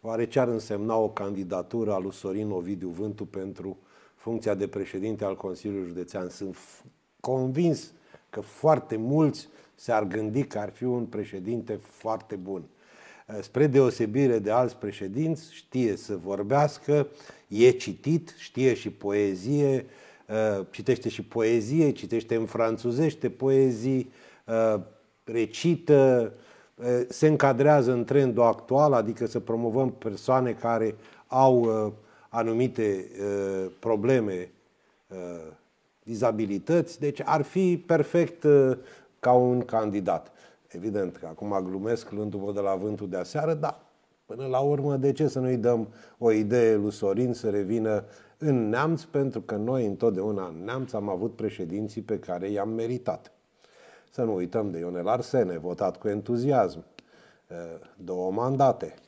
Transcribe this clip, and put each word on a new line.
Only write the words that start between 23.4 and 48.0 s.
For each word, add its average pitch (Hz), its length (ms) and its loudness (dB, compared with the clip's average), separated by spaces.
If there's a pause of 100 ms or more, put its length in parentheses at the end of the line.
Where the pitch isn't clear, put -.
uh, 113 340 2 (420)
recită, 123 1080 4 (420)
uh, 123 340 0
se - 180 2
încadrează 139 640 6
în 120 120 0
trendul 127 400 2
actual, 135 500 4
adică 113 320 0
să 110 140 -4
promovăm 117 520 0
persoane 120 600 0
care 113 420 0 (320)
au, 120 580 4
uh, 101 60 -4 (380)
anumite, 113 800 0 (140)
uh, 98 580 -4
probleme, 107 720 0 (560)
uh, 87 440 -12 (520)
dizabilități, 113 960 -2
deci 143 260 -4
ar 151 160 2
fi 175 440 0
perfect, 165 580 0
uh, 139 340 6 (420)
ca 123 120 2
un 123 300 4
candidat. 101 720 -2 (360)
Evident 98 480 -4
că - 100 -16
acum 95 380 -4
glumesc 98 480 -4
luându-mă 101 400 -6
de 101 80 -4
la 98 160 0
vântul 104 340 -6
de 92 80 -6
aseară, 151 360 -2
dar 151 320 -6 (400)
până 120 200 -10
la 131 140 0
urmă, 143 360 2
de 135 160 2
ce 147 160 2
să 131 120 -2
nu-i 127 180 0
dăm 113 300 2 (300)
o 117 140 4
idee 110 440 4
lui 104 160 0
Sorin 110 420 0
să 113 160 -4
revină 104 540 0 (340)